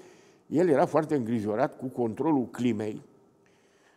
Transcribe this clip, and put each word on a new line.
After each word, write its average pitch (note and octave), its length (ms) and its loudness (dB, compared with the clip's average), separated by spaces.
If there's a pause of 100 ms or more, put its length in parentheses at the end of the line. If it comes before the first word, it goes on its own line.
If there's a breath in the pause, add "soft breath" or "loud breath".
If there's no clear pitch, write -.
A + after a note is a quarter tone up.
(480 soft breath)
el F3 220 2
era D3 160 4
foarte D3+ 300 0
îngrijorat A#2 640 -2
cu - 80 -10
controlul C3 640 0
climei, G#2+ 500 -2 (960)